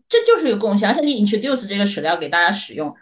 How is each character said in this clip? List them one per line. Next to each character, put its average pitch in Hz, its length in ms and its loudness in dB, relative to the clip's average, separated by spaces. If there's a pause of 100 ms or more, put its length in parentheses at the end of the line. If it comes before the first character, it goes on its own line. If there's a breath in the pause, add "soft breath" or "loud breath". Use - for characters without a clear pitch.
这 453 160 2
就 466 120 6
是 302 120 0
一 - 20 4
个 208 60 0
贡 202 200 0
献， 202 120 2
而 240 40 2
且 302 80 0
你 262 240 2
introduce 226 400 0
这 202 120 -6
个 202 80 0
史 202 160 -4
料 165 160 0
给 156 100 -8
大 170 180 2
家 185 60 2
使 202 220 -8
用， 147 280 -6